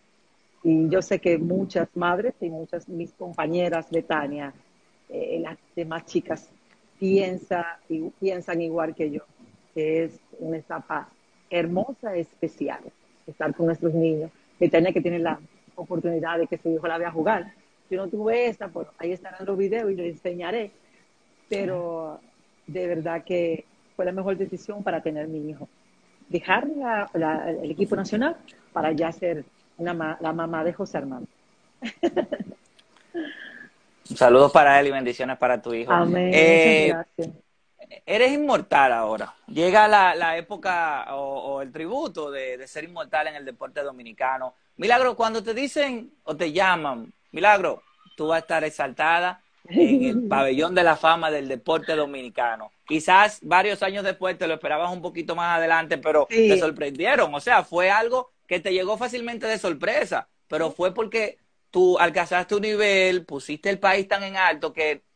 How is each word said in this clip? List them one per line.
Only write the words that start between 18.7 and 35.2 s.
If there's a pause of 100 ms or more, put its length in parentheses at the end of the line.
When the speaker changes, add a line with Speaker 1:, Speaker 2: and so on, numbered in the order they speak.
Speaker 1:
ahí
estarán
los
videos
y
les
enseñaré. (800)
Pero (480)
de
verdad
que (300)
fue
la
mejor
decisión
para
tener
mi
hijo. (600)
Dejar
la,
la,
el
equipo
nacional (340)
para
ya
ser (340)
una
ma-,
la
mamá
de
José
Armando. (540)
<laughs> (2250)
Speaker 2:
Saludos
para
él
y
bendiciones